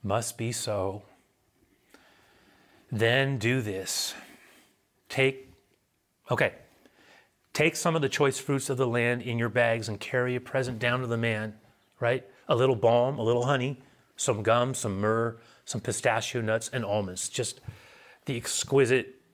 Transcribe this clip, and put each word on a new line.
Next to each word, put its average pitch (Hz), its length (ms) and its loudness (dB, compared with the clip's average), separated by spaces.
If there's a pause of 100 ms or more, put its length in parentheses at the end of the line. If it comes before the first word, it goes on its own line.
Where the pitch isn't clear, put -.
must 107 340 -2
be 117 140 -4
so, 101 520 -4 (1900)
then 123 460 2
do 120 240 2
this. 95 520 -6 (960)
Take, 135 420 -2 (800)
okay, 117 240 0 (1000)
take 160 220 2
some 160 200 0
of 160 60 2
the 135 80 0
choice 139 280 2
fruits 139 320 -2
of 131 80 -2
the 131 80 2
land 120 360 2
in 117 180 -2
your 117 100 0
bags 117 380 2
and 104 120 -6
carry 123 360 0
a 123 60 -2
present 127 360 -4
down 123 220 0
to 127 80 -4
the 117 100 -2
man," 110 380 -2 (440)
right? 127 240 0 (240)
A 139 80 4
little 127 200 4
balm, 120 420 4
a 117 60 -4
little 120 220 2
honey, 135 360 0 (360)
some 107 260 -2
gum, 120 300 4
some 101 260 -4
myrrh, 113 380 0 (260)
some - 180 -8
pistachio 117 600 -2
nuts, 113 300 -2
and 131 140 -4
almonds. 101 440 -2
Just - 320 -6 (640)
the 135 120 -4
exquisite 127 800 2 (180)